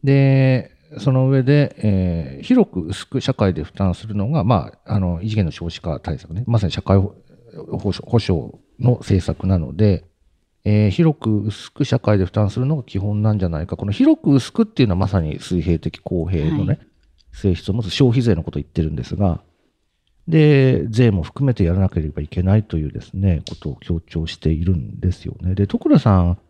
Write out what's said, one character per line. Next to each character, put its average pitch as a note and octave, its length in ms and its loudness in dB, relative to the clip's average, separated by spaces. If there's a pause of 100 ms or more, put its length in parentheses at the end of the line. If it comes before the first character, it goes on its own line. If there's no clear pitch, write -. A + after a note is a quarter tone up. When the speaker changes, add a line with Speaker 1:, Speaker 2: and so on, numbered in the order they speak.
Speaker 1:
で、 C3+ 680 2 (260)
そ A2+ 140 0
の C3 180 2
上 C3+ 140 2
で、 C#3+ 340 2
え E2+ 640 -2
ー、 - 20 -16
広 - 260 4
く F2+ 120 -6
薄 E2+ 260 -10
く B2+ 140 -4
社 C3 120 -2
会 F#2+ 200 2
で E2 100 -6
負 - 100 -12
担 F#2+ 220 0
す - 120 -18
る G#2+ 80 -8
の G2+ 140 -2
が、 D3 140 0
ま G2 300 0 (120)
あ、 G#2+ 100 -4
あ G2+ 40 2
の、 F2 220 -2
異 A2 80 -4
次 G#2+ 80 -2
元 G2 80 2
の D2+ 60 -2
少 E2 180 -8
子 - 100 -12
化 D#2 200 -6
対 - 180 -8
策 - 160 -14
ね。 G#2+ 140 -6
ま A#2 100 0
さ G2 80 0
に D#2 60 -2
社 - 100 -6
会 G2 160 2
保-、 F#2+ 180 0 (640)
保 - 140 -4
障、 - 180 -10
保 A#2 80 2
障 D#2 340 -4 (260)
の B2 180 2
政 F#2+ 260 -2
策 - 220 -6
な F#2+ 140 2
の C#2+ 160 -8
で、 G2+ 300 2 (580)
え G#2+ 240 2
ー、 - 20 4
広 D#3 300 2
く G#2+ 200 0
薄 G#2 320 -8
く D3 140 -4
社 B2 140 -2
会 G#2+ 180 2
で F#2+ 80 2
負 F2+ 60 -8
担 G#2+ 200 0
す - 80 -6
る B2+ 60 0
の D3+ 120 0
が B2 60 -8
基 - 160 -6
本 G#2 240 -2
な G#2+ 100 2
ん G#2 60 0
じ F#2 60 -2
ゃ F2 40 -2
な D#2+ 120 -4
い E2 60 -8
か。 - 100 -8
こ - 80 -6
の G2+ 60 -2
広 D4 300 2
く D3 100 2
薄 C3+ 220 2
く A3+ 100 2
っ - 20 4
て F3+ 180 0
い - 20 6
う G#2 40 0
の F#2 40 0
は F2 60 0
ま F#2+ 80 0
さ F#2+ 140 0
に D#2 180 -6
水 F2 220 -2
平 D#2+ 180 0
的 - 180 -8
公 E2+ 300 -6
平 F#2 240 0
の D3 140 -2
ね、 - 0 -
Speaker 2:
は - 80 0
い。 - 60 -4 (540)
Speaker 1:
性 F#2+ 220 0
質 - 160 -8
を - 20 -2
持 A#2+ 100 -2
つ F#2+ 60 -6
消 C3 220 4
費 B2 100 0
税 A2+ 140 2
の D#2+ 80 -6
こ - 80 -10
と D2 80 -6
を - 20 -6
言 C#2+ 60 -12
っ - 40 -20
て E2 100 -4
る D#2 100 -2
ん D#2 40 -8
で A#1+ 80 -8
す E2+ 120 -8
が、 F2 260 0 (840)
で、 D3+ 600 4
税 A2+ 240 4
も F#2 120 0
含 C#3 240 -4
め B2+ 60 2
て G2+ 100 0
や E2+ 100 2
ら F#2+ 60 0
な F#2+ 100 2
け E2+ 120 -4
れ D2+ 80 -4
ば D2+ 120 -8
い D2+ 60 -8
け F2+ 160 -4
な F#2 140 4
い F2 60 2
と - 140 -6
い D2+ 100 -4
う - 40 -8
で - 100 -10
す - 120 -18
ね、 F#2 340 0
こ - 80 -12
と - 140 -10
を C2 120 -10
強 E2 200 -4
調 D#2+ 260 -6
し - 100 -12
て - 120 -2
い E2 160 0
る F#2 100 2
ん A1+ 240 -8
で F#2 120 -2
す - 140 -8
よ - 160 -10
ね。 F2+ 140 -2
で、 G2+ 120 2
十 A#3+ 120 -4
倉 D4+ 200 4
さ G2+ 200 4
ん F2 180 2 (120)